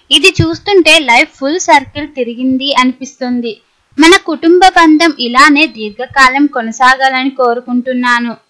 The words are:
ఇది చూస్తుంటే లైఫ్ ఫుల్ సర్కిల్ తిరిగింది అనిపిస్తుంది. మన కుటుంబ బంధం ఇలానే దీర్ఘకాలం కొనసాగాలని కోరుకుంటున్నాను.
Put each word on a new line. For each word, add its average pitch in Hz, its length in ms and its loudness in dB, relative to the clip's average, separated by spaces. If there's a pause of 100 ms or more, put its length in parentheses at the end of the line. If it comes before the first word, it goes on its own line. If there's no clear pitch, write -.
(120)
ఇది 294 180 2
చూస్తుంటే 330 720 0
లైఫ్ 247 380 -2
ఫుల్ 294 220 -4
సర్కిల్ 294 480 -2
తిరిగింది 262 720 -4
అనిపిస్తుంది. 247 800 -6 (420)
మన 339 260 4
కుటుంబ 339 420 2
బంధం 330 520 4
ఇలానే 277 480 2
దీర్ఘకాలం 254 760 -2
కొనసాగాలని 262 840 0
కోరుకుంటున్నాను. 247 1080 -4 (140)